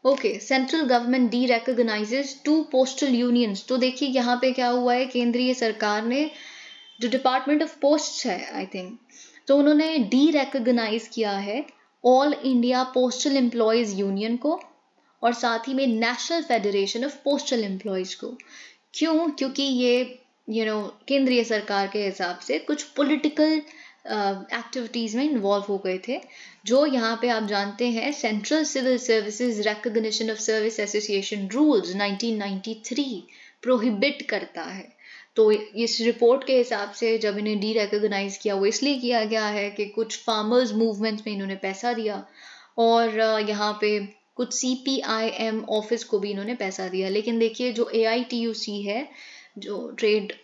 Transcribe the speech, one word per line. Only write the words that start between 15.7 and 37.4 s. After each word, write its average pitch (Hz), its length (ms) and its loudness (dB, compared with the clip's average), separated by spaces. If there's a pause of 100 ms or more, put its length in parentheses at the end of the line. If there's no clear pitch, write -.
में 254 280 2
National 247 500 -2
Federation 202 520 0
of 285 80 -4 (160)
Postal 269 360 0
Employees 190 500 -6
को। - 240 -12 (560)
क्यों? 320 360 2
क्योंकि 277 340 -4
ये, 247 560 0 (320)
you 220 160 0
know, 214 220 -4 (180)
केंद्रीय 254 360 4
सरकार 208 440 -2
के 208 180 -4
हिसाब 185 340 -4
से 302 200 -4
कुछ 302 240 -4
political, 302 800 0 (440)
अ, 202 380 -4 (100)
activities 226 600 -6
में 254 80 0
involve 208 460 0
हो 202 80 -2
गए 185 300 -4
थे, 269 140 -6 (440)
जो 262 200 6
यहाँ 233 360 0
पे 247 80 2
आप 226 140 0
जानते 202 440 -2
हैं 233 340 -2
Central 247 560 0
Civil 254 320 0
Services 214 580 0
Recognition 220 600 -2
of 214 100 -6
Service 220 400 -2
Association 202 760 -4
Rules 233 400 2
nineteen 202 420 -2
नाइंटी 202 480 -6
थ्री 254 380 -2 (380)
prohibit 247 600 2
करता 180 400 -6
है। 180 340 -12 (400)
तो 220 160 6
इस 214 500 -2
report 233 420 4
के 262 140 2
हिसाब 214 340 0
से 226 260 0
जब 214 200 -2
इन्हें 208 220 -2